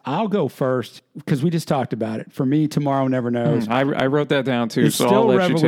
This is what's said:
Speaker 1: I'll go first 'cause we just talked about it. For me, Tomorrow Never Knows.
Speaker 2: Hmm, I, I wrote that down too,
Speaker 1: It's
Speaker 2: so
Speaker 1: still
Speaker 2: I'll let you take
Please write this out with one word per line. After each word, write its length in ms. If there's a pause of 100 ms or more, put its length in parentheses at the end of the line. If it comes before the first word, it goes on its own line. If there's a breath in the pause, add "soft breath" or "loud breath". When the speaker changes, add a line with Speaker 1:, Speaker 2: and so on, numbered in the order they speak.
Speaker 1:
I'll 240
go 200
first 520 (260)
'cause 160
we 60
just 200
talked 260
about 260
it. 120
For 120
me, 240
Tomorrow 400
Never 220
Knows. 360
Speaker 2:
Hmm, 60
I, 80
I 260
wrote 220
that 160
down 240
too, 140
Speaker 1:
It's 140
Speaker 2:
so 100
Speaker 1:
still 140
Speaker 2:
I'll 80
let 60 (140)
you 80
take 120